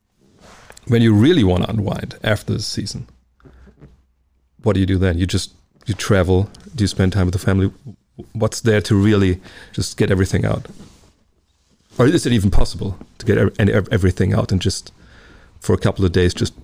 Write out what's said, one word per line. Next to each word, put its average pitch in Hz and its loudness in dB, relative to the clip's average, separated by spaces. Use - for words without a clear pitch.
when 117 2
you 113 4
really 127 4
wanna 90 2
unwind 98 -6
after 107 -2
the 104 -4
season, - -10
what 104 2
do 98 2
you 95 2
do 95 0
then? 90 0
You 90 -2
just, - -4
you - -4
travel? 95 0
Do 113 -2
you 92 2
spend 92 0
time 92 0
with 87 -2
the 92 -2
family? 95 0
What's 110 -4
there 107 2
to 110 -2
really 98 2
just - -8
get 101 0
everything 95 0
out? - -4
Or 123 4
is 175 2
it 127 0
even 104 2
possible - 2
to - -16
get 107 2
ev-, 104 0
any, 101 2
ev-, 104 -2
everything 95 0
out 110 -2
and 92 0
just - -6
for - -2
a 92 0
couple 95 -2
of 90 0
days, 92 2
just - -6